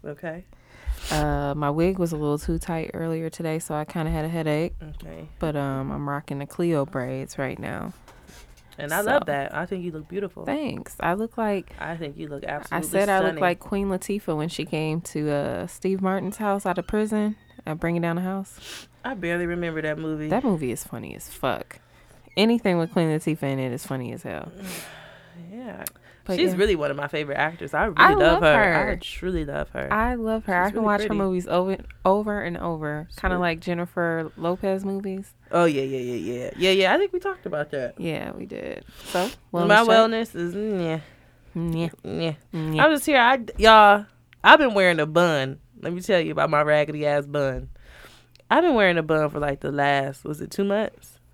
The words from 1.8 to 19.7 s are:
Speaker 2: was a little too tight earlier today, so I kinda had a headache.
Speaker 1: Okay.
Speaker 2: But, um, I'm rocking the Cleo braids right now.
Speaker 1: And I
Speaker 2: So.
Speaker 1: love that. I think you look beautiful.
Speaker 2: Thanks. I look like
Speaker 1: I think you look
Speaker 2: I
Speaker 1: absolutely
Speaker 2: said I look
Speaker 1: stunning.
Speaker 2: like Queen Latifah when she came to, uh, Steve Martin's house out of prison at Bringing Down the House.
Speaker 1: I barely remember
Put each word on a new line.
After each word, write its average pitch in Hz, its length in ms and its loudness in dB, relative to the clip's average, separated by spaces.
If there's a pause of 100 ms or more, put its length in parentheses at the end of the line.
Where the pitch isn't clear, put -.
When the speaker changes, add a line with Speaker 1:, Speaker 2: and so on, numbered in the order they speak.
Speaker 2:
was 175 140 0
a 160 60 -4
little 147 200 0
too 165 220 -4
tight 165 340 -6
earlier 165 380 -4
today, 160 260 -4
so 160 160 -6
I 151 120 -4
kinda 160 260 -4
had 160 140 -2
a - 20 -4
headache. 160 480 -2 (260)
Speaker 1:
Okay. 160 280 -14 (100)
Speaker 2:
But, 156 160 -2
um, 139 360 -4
I'm 143 160 -6
rocking 143 320 -6
the 143 60 -6
Cleo 160 400 0
braids 131 540 -8
right 135 180 -6
now. - 360 -8 (840)
Speaker 1:
And 147 160 -6
I 175 80 0
Speaker 2:
So. 208 100 -2
Speaker 1:
love 285 160 2
that. 139 280 -4
I 156 100 -4
think 180 180 -6
you 175 80 -6
look 156 180 -12
beautiful. 196 360 -8
Speaker 2:
Thanks. - 540 -6
I 165 140 0
look 220 240 -6
like 208 420 -2
Speaker 1:
I 160 180 -8
think 151 200 -10
you 160 100 -10
look 143 180 -12
Speaker 2:
I - 60 -6
Speaker 1:
absolutely 156 380 -6
Speaker 2:
said 202 200 2
I 190 100 4
look 180 80 2
Speaker 1:
stunning. 160 140 -2
Speaker 2:
like 175 180 2
Queen 196 280 -4
Latifah 190 500 -4
when 156 120 -2
she 160 160 -6
came 156 360 -2
to, 151 300 -4
uh, 143 360 -2
Steve 190 340 -4
Martin's 190 360 -2
house 202 300 -2
out 175 100 0
of - 80 -4
prison 214 500 0 (300)
at 156 140 -6
Bringing 170 240 0
Down 170 140 -2
the 180 60 -4
House. - 640 -10 (160)
Speaker 1:
I 254 120 -6
barely 170 320 -2
remember 170 340 -4